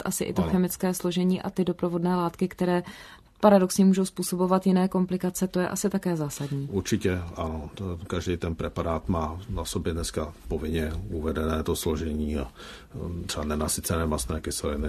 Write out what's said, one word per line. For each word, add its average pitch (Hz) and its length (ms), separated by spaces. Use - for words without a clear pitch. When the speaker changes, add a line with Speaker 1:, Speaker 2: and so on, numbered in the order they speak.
Speaker 1:
asi - 200
i - 80
to 180 100
Speaker 2:
Ano. 165 100
Speaker 1:
chemické 180 420
složení 180 480
a 196 80
ty 190 140
doprovodné 175 520
látky, 175 320
které 180 340
paradoxně 196 420
můžou 190 200
způsobovat 185 640
jiné 185 220
komplikace, 185 600
to 185 120
je 180 80
asi 185 220
také 185 260
zásadní. 139 560
Speaker 2:
Určitě, 95 460
ano. 80 380
To, 92 320
každý 90 300
ten 82 180
preparát 82 540
má 82 320
na 87 140
sobě 87 280
dneska 80 400
povinně 78 440
uvedené 78 520
to 80 140
složení 76 600
a, 69 120
um, 85 200
třeba - 180
nenasycené 78 640
mastné 78 340
kyseliny 73 480